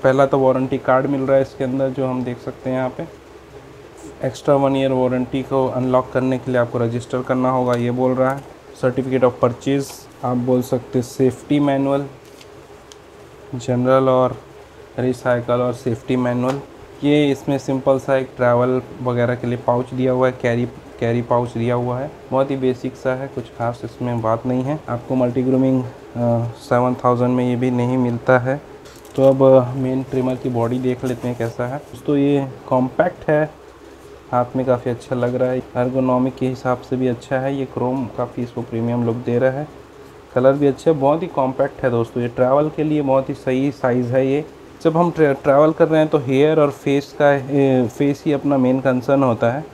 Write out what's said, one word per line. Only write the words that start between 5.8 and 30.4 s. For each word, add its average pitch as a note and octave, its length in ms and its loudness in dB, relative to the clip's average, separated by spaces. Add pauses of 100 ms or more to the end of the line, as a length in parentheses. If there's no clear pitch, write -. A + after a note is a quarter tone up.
करने C3 240 0
के B2 140 -6
लिए B2 100 2
आपको A#2+ 160 -2
register A#2+ 440 -2
करना B2+ 280 0
होगा, B2+ 240 0
ये A#2+ 180 0
बोल B2+ 200 2
रहा C3 220 2
है। - 260 -12 (260)
Certificate B2+ 460 2
of - 0 - (120)
purchase, C3+ 480 -2 (320)
आप B2+ 140 -2
बोल B2+ 240 2
सकते B2 380 -2
हैं B2 40 -2
safety C3 560 0
manual, C#3 460 0 (1500)
general B2+ 540 2
और B2+ 260 2 (640)
रिसाइकल B2 540 0
और B2 200 0
safety A#2+ 420 -4
manual। B2 460 -2 (420)
ये D3 280 4
इसमें C3+ 260 -2
simple C3+ 420 0
सा C3+ 180 0
एक C3 200 -4
travel B2 440 2 (220)
वगैरह A#2+ 320 0
के A#2+ 120 -6
लिए A#2+ 200 -4
pouch B2 260 -2
दिया B2+ 180 0
हुआ B2+ 160 2
है, B2 140 -2
carry, A#2+ 240 0 (340)
carry A#2 220 0
pouch A#2+ 280 0
दिया A#2 260 -2
हुआ B2 240 -4
है। C#3+ 120 -8 (200)
बहुत C3+ 200 0
ही C3+ 40 -2
basic B2+ 400 -2
सा C3 200 -2
है, C3+ 120 -8
कुछ C3+ 160 -10
खास A#2+ 420 -6
इसमें A#2+ 360 -6
बात A2+ 240 0
नहीं B2+ 180 -2
है। D3 160 -4 (100)
आपको A#2+ 260 -4
मल्टी B2+ 280 0
ग्रूमिंग, C3 400 2
अ, A#2+ 40 -8 (560)
सेवन B2 520 -2
थाउजेंड B2 400 2
में B2 140 0
ये B2 60 0
भी B2+ 160 0
नहीं B2 260 0
मिलता B2 420 2
है। C3 220 -4 (540)
तो C3+ 140 6
अब C3 460 6
main C3 280 -2
trimmer B2+ 320 -2
की C3 140 -6